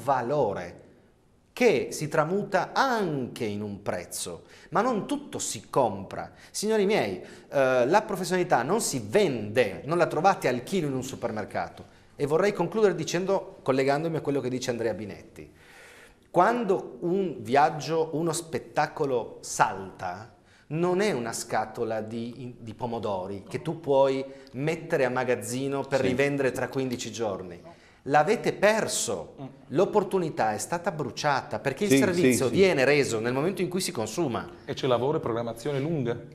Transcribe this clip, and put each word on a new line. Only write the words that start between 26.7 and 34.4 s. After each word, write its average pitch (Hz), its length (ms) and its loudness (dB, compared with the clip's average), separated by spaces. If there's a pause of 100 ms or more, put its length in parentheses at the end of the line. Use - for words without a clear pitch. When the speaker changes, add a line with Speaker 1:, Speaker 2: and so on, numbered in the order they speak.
Speaker 1:
giorni. 95 480 -6 (440)
L'avete 151 500 4
perso, 139 880 0
Speaker 3:
Mm. 135 40 -12 (240)
Speaker 1:
l'opportunità 185 840 2
è 175 40 -2
stata 175 340 -4
bruciata 135 680 -2
perché 139 260 -2
il 202 60 4
Speaker 2:
Sì, 135 60 8
Speaker 1:
servizio 135 500 4
Speaker 2:
sì, - 60 -2
sì. 165 60 4
Speaker 1:
viene 170 260 6
reso 127 340 4
nel 120 140 0
momento 180 280 0
in 175 80 -2
cui 185 120 -2
si 185 100 -4
consuma. 110 560 -2 (180)